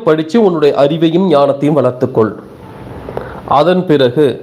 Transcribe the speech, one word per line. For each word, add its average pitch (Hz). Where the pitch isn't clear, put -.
படிச்சு 160
உன்னுடைய 151
அறிவையும் 165
ஞானத்தையும் 143
வளர்த்துக்கொள். 113
அதன் 160
பிறகு 139